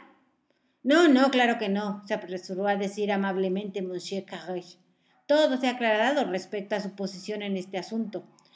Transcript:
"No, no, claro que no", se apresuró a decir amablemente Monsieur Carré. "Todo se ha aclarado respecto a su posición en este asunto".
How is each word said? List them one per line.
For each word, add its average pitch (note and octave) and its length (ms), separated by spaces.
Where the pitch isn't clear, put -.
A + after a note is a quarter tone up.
"No, D#4+ 260
no, C4+ 220
claro A#3+ 280
que G#3 120
no", G3+ 360
se - 60
apresuró F#3 560
a G3+ 80
decir G3+ 340
amablemente G3 680
Monsieur F#3 460
Carré. E3+ 380
"Todo D4 300
se B3+ 120
ha - 20
aclarado A#3+ 540
respecto F#3+ 520
a G3 40
su G3 140
posición G3 460
en G3+ 160
este F#3 220
asunto". G#3+ 500